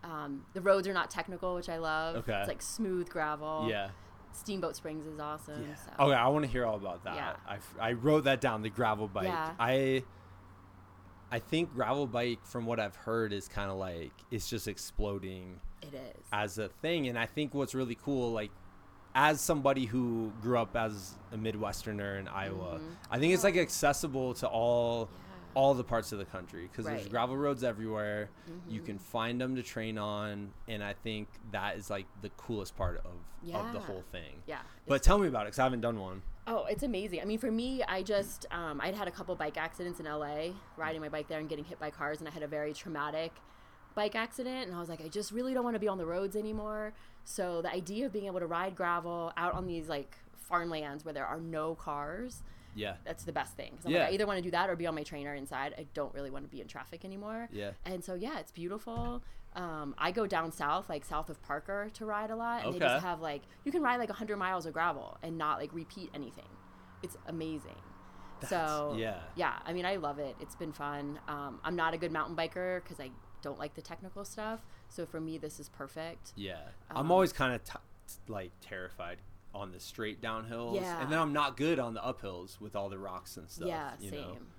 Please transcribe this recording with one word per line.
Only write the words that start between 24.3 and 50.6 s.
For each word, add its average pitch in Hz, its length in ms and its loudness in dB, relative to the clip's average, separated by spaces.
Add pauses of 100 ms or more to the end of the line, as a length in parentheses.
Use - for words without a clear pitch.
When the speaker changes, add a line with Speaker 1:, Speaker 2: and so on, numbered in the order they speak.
Speaker 2:
to 123 120 -2
all, 117 640 6
Speaker 1:
Yeah. - 240 -14 (200)
Speaker 2:
all 135 200 10
the 123 100 2
parts 113 280 2
of 107 80 -4
the 95 60 -4
country, 90 460 -8
'cause 110 120 -4
there's - 180 -2
Speaker 1:
Right. 101 80 -8
Speaker 2:
gravel 123 260 2
roads 139 280 2
everywhere. 107 640 0 (400)
You 214 100 -2
Speaker 1:
Mm-hmm. - 80 -6
Speaker 2:
can 98 140 -4
find 120 420 0
'em 131 140 2
to 123 80 -2
train 110 340 -2
on, 104 540 -2 (160)
and 107 160 -2
I 101 80 -2
think 107 360 -4 (220)
that 101 260 0
is, 95 140 -8
like, 98 160 -2 (160)
the 107 80 -6
coolest - 460 -4
part 87 220 2
of, 85 80 -2
of 165 640 -6
the 220 80 -4
Speaker 1:
Yeah. - 0 -
Speaker 2:
whole 95 220 -6 (100)
thing. 80 340 -10
Speaker 1:
Yeah, - 160 -8 (240)
Speaker 2:
But 139 100 6
Speaker 1:
it's 131 100 8
Speaker 2:
tell 196 120 12
me 196 100 6
about 113 180 2
it, 107 40 -4
'cause - 80 -6
I 127 60 8
haven't 127 160 4
done 117 180 2
one. 95 240 -4 (260)
Speaker 1:
Oh, 214 180 2
it's 208 180 0
amazing. 214 360 0
I - 40 -6
mean, 214 140 0
for 220 120 2
me, 240 320 2
I 185 220 0
just, 202 480 0
um, 160 280 -2
I'd 185 140 0
had 202 140 -2
a - 20 -2
couple 180 240 -4
bike - 220 -2
accidents 175 420 -4
in 160 80 -6
L 151 180 -2
A, 151 300 -2 (220)
riding 160 240 -2
my 151 80 -4
bike 151 180 -2
there 156 140 -2
and 156 80 -4
getting 151 160 -4
hit - 160 -10
by 151 100 -2
cars, 151 300 -2
and 160 80 -6
I - 20 -6
had 156 140 -6
a - 20 -4
very 151 260 -2
traumatic 156 600 -2 (640)
bike 208 180 2
accident, 240 540 -2
and 180 80 -4
I - 20 -4
was 170 100 -4
like, 160 120 -6
"I 160 80 -6
just 202 240 -2
really 254 220 0
don't 254 100 4
wanna 226 160 2
be 208 80 4
on 190 100 2
the 165 80 0
roads 185 300 0
anymore." 214 560 -2 (320)
So 175 380 0
the 165 100 0
idea 190 340 0
of 214 60 -2
being 196 140 -2
able 185 140 0
to 170 60 0
ride 175 300 0
gravel 170 600 0
out 170 180 2
on 185 120 -2
these, 165 220 -2
like, 143 300 -4 (180)
farmlands 156 680 0